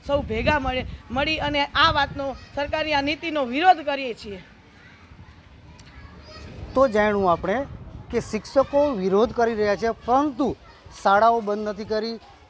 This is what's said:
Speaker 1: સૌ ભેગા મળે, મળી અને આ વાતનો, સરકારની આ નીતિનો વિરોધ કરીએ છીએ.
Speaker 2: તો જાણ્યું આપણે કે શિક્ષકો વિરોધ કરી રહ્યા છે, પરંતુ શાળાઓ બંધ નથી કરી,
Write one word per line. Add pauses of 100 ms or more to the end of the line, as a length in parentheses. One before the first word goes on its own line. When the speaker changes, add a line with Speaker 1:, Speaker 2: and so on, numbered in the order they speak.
Speaker 1:
સૌ
ભેગા
મળે, (260)
મળી
અને
આ
વાતનો, (200)
સરકારની
આ
નીતિનો
વિરોધ
કરીએ
છીએ. (2250)
Speaker 2:
તો
જાણ્યું
આપણે (460)
કે
શિક્ષકો
વિરોધ
કરી
રહ્યા
છે,
પરંતુ (480)
શાળાઓ
બંધ
નથી
કરી, (320)